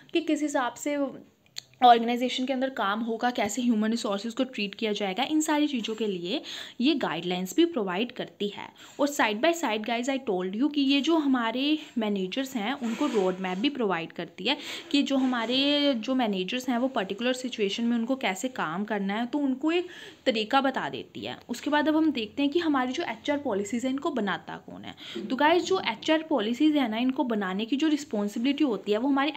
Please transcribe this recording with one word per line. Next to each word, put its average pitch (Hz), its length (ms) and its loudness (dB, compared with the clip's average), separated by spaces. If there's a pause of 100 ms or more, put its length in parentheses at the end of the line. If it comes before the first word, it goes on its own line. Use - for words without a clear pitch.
(140)
कि 339 80 2
किस 311 200 0
हिसाब 285 340 0
से 294 200 -4 (880)
ऑर्गेनाइजेशन 240 600 6
के 269 80 -2
अंदर 262 160 0
काम 214 300 0
होगा, 233 320 -2
कैसे 226 300 -2
ह्यूमन 220 300 4
रिसोर्सेज 233 420 -2
को 262 100 0
ट्रीट 208 320 -4
किया 220 180 0
जाएगा, 202 300 -2
इन 311 180 2
सारी 294 260 2
चीज़ों 226 280 -2
के 220 120 -2
लिए 185 340 -2 (400)
ये 277 140 4
गाइडलाइंस 180 600 -2
भी 330 100 6
प्रोवाइड 226 460 -2
करती - 360 -6
है। - 200 -8 (320)
और 285 80 2
side 233 340 0
by 320 140 6
side, 220 280 -2
guys, 240 260 -2
I 269 80 0 (120)
told 185 260 -2
you 285 180 0
कि 277 80 0
ये 277 200 4
जो 320 160 4
हमारे 262 600 2 (200)
मैनेजर्स 208 580 -2
हैं 220 180 -2
उनको 240 340 -2
रोड 185 320 2
मैप 185 180 -4
भी 240 120 2
प्रोवाइड 196 420 -2
करती - 320 -10
है, 262 140 2 (340)
कि 285 120 4
जो 269 140 0
हमारे 269 800 2
जो 254 180 -2
मैनेजर्स 220 540 0
हैं 240 80 2
वो 254 100 2
पर्टिकुलर 233 460 -2
सिचुएशन 233 500 -2
में 233 140 2
उनको 233 180 0
कैसे 196 340 -2
काम 175 340 -4
करना 202 300 -2
है, 226 120 -2
तो 294 140 -2
उनको 277 320 0
एक 349 160 0 (380)
तरीका 226 360 2
बता 254 280 -2
देती 113 360 -10
है। 120 120 -6 (120)
उसके 254 200 -6
बाद 294 180 2
अब 302 80 2
हम 320 160 4
देखते 240 320 -2
हैं 285 80 2
कि 330 80 0
हमारी 269 340 0
जो 320 100 -4
एचआर 285 340 -2
पॉलिसीज 233 480 -2
हैं 262 60 0
इनको 277 200 -2
बनाता 185 540 -4
कौन - 160 -14
है। - 140 -12 (320)
तो 269 80 -2
गाइस 311 280 4
जो 370 160 0 (120)
एचआर 311 380 0
पॉलिसीज 277 480 2
है 262 140 2
ना, 214 60 -2
इनको 262 280 0
बनाने 208 400 0
की 247 100 0
जो 294 120 2
रिस्पॉन्सिबिलिटी 277 760 0
होती 208 280 0
है 208 60 4
वो 240 100 0
हमारे 277 300 2